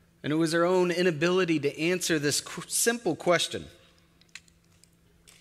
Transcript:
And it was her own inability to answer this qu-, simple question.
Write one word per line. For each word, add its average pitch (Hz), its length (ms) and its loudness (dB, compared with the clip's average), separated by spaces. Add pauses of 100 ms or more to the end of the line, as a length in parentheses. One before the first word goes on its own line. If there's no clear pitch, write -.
(240)
And 135 100 -4
it 156 40 0
was 160 160 0
her 170 120 2
own 180 240 4
inability 170 680 2
to 139 200 -2
answer 175 380 0
this 143 240 0
qu-, - 260 -12
simple 233 480 0
question. 156 500 0 (1800)